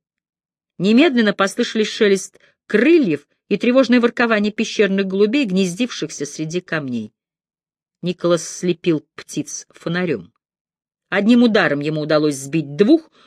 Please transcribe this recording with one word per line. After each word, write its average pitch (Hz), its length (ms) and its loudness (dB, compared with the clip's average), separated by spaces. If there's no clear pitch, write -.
Немедленно 226 560 4
послышались 214 540 -2
шелест — - 520 0
крыльев 233 560 2
и 202 100 0
тревожное 247 420 4
воркование 226 500 0
пещерных 196 560 -2
голубей, 208 380 0
гнездившихся 180 800 -4
среди 160 380 -8
камней. 127 500 -8
Николас 170 480 -2
слепил 180 680 -4
птиц - 540 -12
фонарём. 170 640 -6
Одним 220 320 4
ударом 180 380 2
ему 151 200 -4
удалось 151 360 0
сбить 139 400 -6
двух, 262 340 2